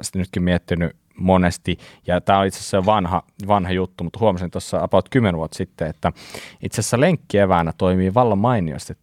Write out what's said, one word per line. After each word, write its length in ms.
sitten 180
nytkin 240
miettinyt, 520
monesti. 580
Ja 140
tää 180
on 80
itse 120
asiassa 260
vanha, 380
vanha 240
juttu, 320
mutta 160
huomasin 320
tuossa 320
about 260
kymmenen 280
vuotta 200
sitten, 320
että 220
itse 200
asiassa 180
lenkkieväänä 760
toimii 360
vallan 240
mainiosti 640